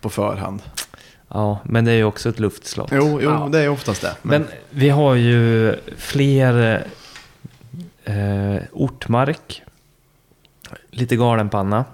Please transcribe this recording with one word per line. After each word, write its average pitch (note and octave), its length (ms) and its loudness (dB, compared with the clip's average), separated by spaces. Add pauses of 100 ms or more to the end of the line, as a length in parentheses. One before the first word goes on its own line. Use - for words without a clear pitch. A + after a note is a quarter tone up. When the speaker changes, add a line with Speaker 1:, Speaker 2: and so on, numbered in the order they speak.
Speaker 1:
på G#2+ 100 -6
förhand. G2 520 -6 (640)
Speaker 2:
Ja, G#2 360 -2
men A2+ 200 0
det A#2 80 2
är A2+ 40 4
ju A2 80 4
också G#2+ 240 -2
ett A2 100 -4
luftslott. - 540 -6
Speaker 1:
Jo, C#3+ 300 2
jo, D3 80 2
Speaker 3:
Ja. D3 220 -2
Speaker 1:
det D#3+ 60 4
är D3+ 40 4
ju C#3+ 60 2
oftast C3+ 340 -4
det. F2 200 -4
Men D3 200 2
Speaker 2:
Men - 80 -10 (200)
vi C#3+ 180 2
har C#3+ 260 4
ju A#2 600 4 (220)
fler, B2+ 880 2 (1200)
eh, G2+ 520 -2 (160)
Ortmark. - 920 -2 (1300)
Lite B2 260 -2
galenpanna. G#2+ 760 0